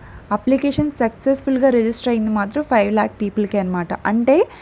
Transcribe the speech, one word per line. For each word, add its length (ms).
అప్లికేషన్ 580
సక్సెస్‌ఫుల్‌గా 800
రిజిస్టర్ 400
అయింది 220
మాత్రం 320
ఫైవ్ 300
ల్యాక్ 280
పీపుల్‌కే 380
అనమాట. 300
అంటే 400